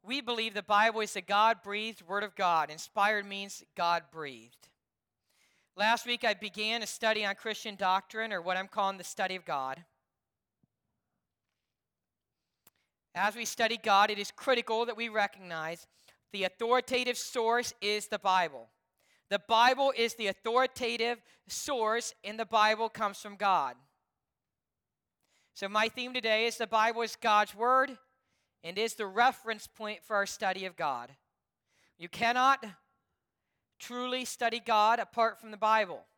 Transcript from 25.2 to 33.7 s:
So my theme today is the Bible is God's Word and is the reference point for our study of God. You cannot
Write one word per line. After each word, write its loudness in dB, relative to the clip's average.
So -6
my 0
theme -10
today 0
is -2
the -4
Bible 2
is -6
God's 2
Word 2
and -8
is -2
the -6
reference 0
point -10
for -4
our 4
study -4
of -10
God. -4
You -12
cannot 2